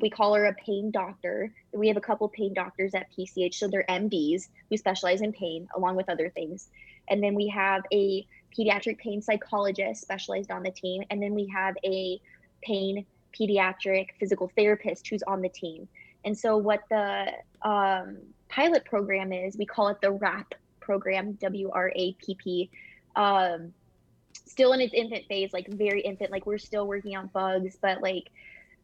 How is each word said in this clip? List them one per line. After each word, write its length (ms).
we 100
call 240
her 120
a 80
pain 360
doctor. 640
We 160
have 80
a 60
couple 260
pain 240
doctors 420
at 200
P 120
C 180
H, 140
so 100
they're 220
M 180
Ds 420
who 80
specialize 460
in 100
pain, 420
along 220
with 140
other 200
things. 380
And 140
then 120
we 140
have 340
a 340
pediatric 420
pain 220
psychologist 800
specialized 500
on 120
the 80
team. 400
And 120
then 120
we 140
have 360
a 360
pain 420
pediatric 680
physical 380
therapist 520
who's 160
on 180
the 60
team. 400
And 120
so 200
what 240
the, 420
um, 560
pilot 360
program 480
is, 240
we 100
call 220
it 120
the 120
wrap 420
program, 540
W 360
R 240
A 200
P 200
P. 360
Um, 600
still 260
in 80
its 140
infant 320
phase, 260
like, 160
very 320
infant, 300
like, 160
we're 120
still 280
working 300
on 120
bugs, 520
but, 220
like, 280